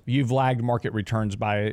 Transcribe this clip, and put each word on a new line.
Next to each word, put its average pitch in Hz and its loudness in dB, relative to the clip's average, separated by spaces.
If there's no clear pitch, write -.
you've 127 2
lagged 131 2
market 117 -2
returns 107 -2
by 104 -2